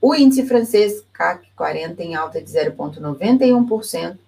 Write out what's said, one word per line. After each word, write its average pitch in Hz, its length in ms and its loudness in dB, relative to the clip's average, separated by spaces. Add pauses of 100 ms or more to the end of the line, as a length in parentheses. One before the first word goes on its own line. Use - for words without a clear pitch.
O 285 120 4
índice 262 300 4
francês, 214 580 0 (120)
cac 175 320 -6 (100)
quarenta, 160 460 -8
em 170 120 -10
alta 160 280 -8
de - 80 -20
zero 151 220 -2
ponto 147 280 -12
noventa 208 460 0
e 247 80 4
um 240 100 2
por 220 220 -4
cento. 170 420 -10